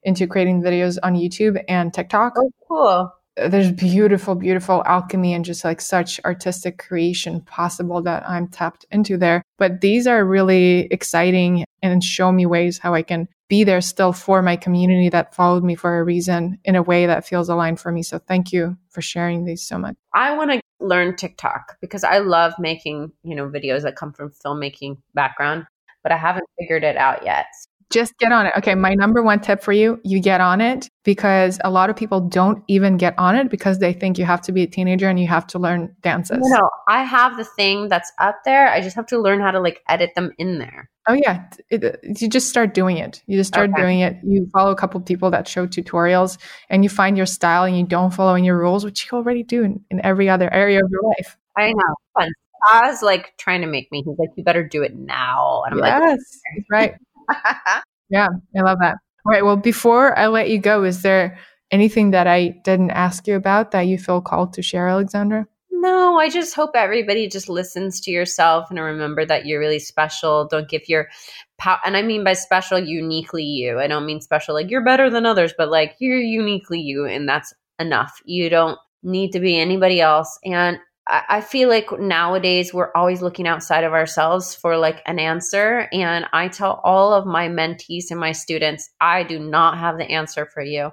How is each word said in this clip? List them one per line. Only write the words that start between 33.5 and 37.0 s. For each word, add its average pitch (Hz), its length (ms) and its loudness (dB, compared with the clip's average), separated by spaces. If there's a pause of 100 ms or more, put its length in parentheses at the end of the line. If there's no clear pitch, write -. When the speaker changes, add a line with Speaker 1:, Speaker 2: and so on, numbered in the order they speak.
Speaker 1:
they 180 160 0
think 185 240 -2
you 180 80 0
have 175 160 0
to 190 100 -6
be 180 100 2
a 170 40 2
teenager 185 420 0
and 180 100 0
you 180 80 0
have 165 200 0
to - 120 -10
learn 175 440 -4
dances. - 360 -2
Speaker 2:
No, 254 200 2
no, 196 120 4 (160)
I 226 160 2